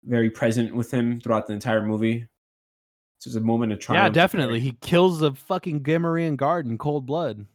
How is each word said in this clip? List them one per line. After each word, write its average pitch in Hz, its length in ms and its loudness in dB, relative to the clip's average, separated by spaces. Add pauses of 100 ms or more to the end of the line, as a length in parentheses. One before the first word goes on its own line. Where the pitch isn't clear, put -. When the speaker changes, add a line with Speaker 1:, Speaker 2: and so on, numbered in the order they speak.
Speaker 1:
very 117 260 2
present 113 440 0
with 117 180 -2
him 120 280 0
throughout 110 260 0
the 107 60 -6
entire 110 320 0
movie. 113 420 0 (960)
So - 80 -18
it's 120 80 -6
a 110 40 -2
moment 113 320 2
of 98 60 -6
Speaker 2:
Yeah, - 80 -14
Speaker 1:
triumph. 175 280 2
Speaker 2:
definitely. 151 460 2
He 127 120 -4 (100)
kills 175 380 4
the 147 120 2
fucking 151 500 -6
Gamorrean 165 540 0
guard 147 300 0
in 113 100 -4
cold 147 300 -4
blood. 127 480 -4